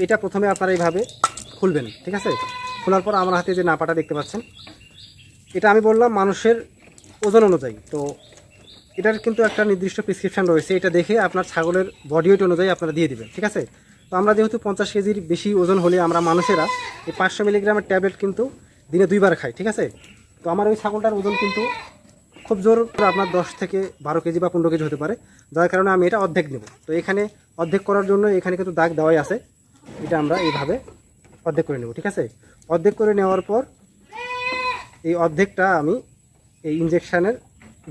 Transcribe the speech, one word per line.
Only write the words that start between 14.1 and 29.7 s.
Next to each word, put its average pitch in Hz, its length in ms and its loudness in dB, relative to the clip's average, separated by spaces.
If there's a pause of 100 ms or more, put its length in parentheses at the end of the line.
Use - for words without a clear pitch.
আমরা 208 160 4
যেহেতু 220 200 0 (100)
পঞ্চাশ 202 280 -2
কেজির 202 240 0 (140)
বেশি 175 180 -2 (120)
ওজন 185 220 2
হলে 175 120 4 (100)
আমরা 170 140 2 (100)
মানুষেরা 170 340 2 (440)
এই 165 100 -12
পাঁচশো 185 280 0
মিলিগ্রামের 208 440 2
ট্যাবলেট 190 320 0
কিন্তু 196 200 -4 (480)
দিনে 180 220 4
দুইবার 196 280 4
খাই, 127 180 -6
ঠিক 185 140 -6
আছে? 208 120 -2 (580)
তো - 120 -8
আমার 208 160 0
ওই 214 120 2
ছাগলটার 214 360 -2
ওজন 202 240 -2
কিন্তু 208 200 -2 (840)
খুব 214 180 -2
জোর 226 140 6 (320)
আপনার 190 180 -2 (100)
দশ 175 100 -2 (120)
থেকে 190 180 -4 (280)
বারো 156 180 0
কেজি 170 180 -2
বা 180 100 0
পনেরো 170 200 2
কেজি 156 140 -2
হতে 147 160 -4
পারে, 170 120 -4 (400)
যার 170 180 4
কারণে 190 220 2
আমি 180 140 4
এটা 214 160 2
অর্ধেক 175 280 0
নেব। 113 120 -10 (220)
তো - 40 -12 (100)
এখানে 196 220 -2 (400)
অর্ধেক 175 260 -2
করার 202 220 2
জন্য 202 140 4 (140)
এখানে 180 220 -2
কিন্তু 185 200 -6
দাগ 165 180 4
দেওয়াই 160 240 4
আছে, 185 140 -4 (680)